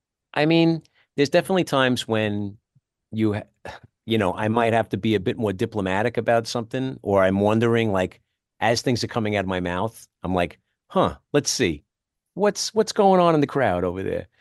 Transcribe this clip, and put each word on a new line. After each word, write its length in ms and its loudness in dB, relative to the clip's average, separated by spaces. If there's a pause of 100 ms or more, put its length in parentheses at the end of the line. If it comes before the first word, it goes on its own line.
(340)
I 120 0
mean, 380 4 (320)
there's 140 2
definitely 340 2
times 440 0
when 500 -2 (540)
you 240 0
ha-, 360 -12 (340)
you 120 0
know, 160 2
I 160 -2
might 240 2
have 160 0
to 80 -4
be 180 0
a 40 2
bit 180 -4
more 160 -2
diplomatic 640 -4
about 300 0
something, 540 -8
or 220 2
I'm 160 2
wondering, 520 2
like, 300 -4 (380)
as 220 0
things 220 -2
are 40 -4
coming 280 -4
out 100 0
of 20 -8
my 120 -2
mouth, 480 -6 (160)
I'm 120 -4
like, 240 -2 (300)
"Huh, 280 0 (160)
let's 160 0
see. 340 -2 (500)
What's, 400 -2
what's 180 0
going 300 4
on 140 4
in 60 2
the 60 0
crowd 360 0
over 200 -4
there?" 240 -6 (140)